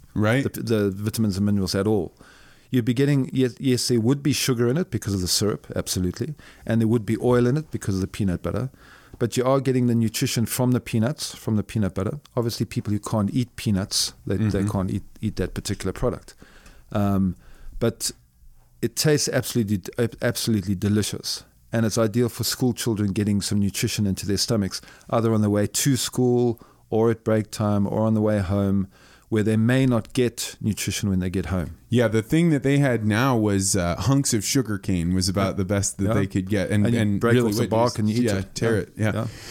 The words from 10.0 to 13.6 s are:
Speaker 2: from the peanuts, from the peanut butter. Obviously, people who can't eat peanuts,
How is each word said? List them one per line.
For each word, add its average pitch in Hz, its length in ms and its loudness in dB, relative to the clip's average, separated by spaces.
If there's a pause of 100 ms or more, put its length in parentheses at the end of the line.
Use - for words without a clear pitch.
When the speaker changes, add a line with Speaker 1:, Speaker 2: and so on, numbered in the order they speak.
Speaker 2:
from 127 240 0
the 123 80 2
peanuts, 117 560 -2
from 110 220 -2
the 101 80 0
peanut 101 300 -2
butter. 104 260 -4 (160)
Obviously, 117 280 -2
people - 280 -4
who 104 80 -2
can't 104 340 0
eat 127 220 -4
peanuts, - 580 -2 (100)